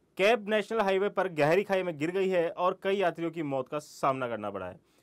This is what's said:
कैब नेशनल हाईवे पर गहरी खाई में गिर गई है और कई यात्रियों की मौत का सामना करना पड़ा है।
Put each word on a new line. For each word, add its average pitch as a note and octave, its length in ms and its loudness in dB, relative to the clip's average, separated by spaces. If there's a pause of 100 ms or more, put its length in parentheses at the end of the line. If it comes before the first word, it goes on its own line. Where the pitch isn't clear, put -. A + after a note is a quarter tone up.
(180)
कैब G3+ 300 2
नेशनल A3 320 -2
हाईवे G3 280 2
पर G3 200 -2
गहरी D#3+ 360 4
खाई F#3+ 180 0
में F3 160 -4
गिर D#3 120 -2
गई F#3+ 180 0
है F3 220 2
और F3+ 320 0
कई G3 140 0
यात्रियों E3+ 340 0
की E3 140 -6
मौत C3+ 240 -4
का D3+ 100 -4
सामना C3 500 -2
करना G#2+ 220 -4
पड़ा F#2+ 160 -6
है। F2+ 140 -12 (220)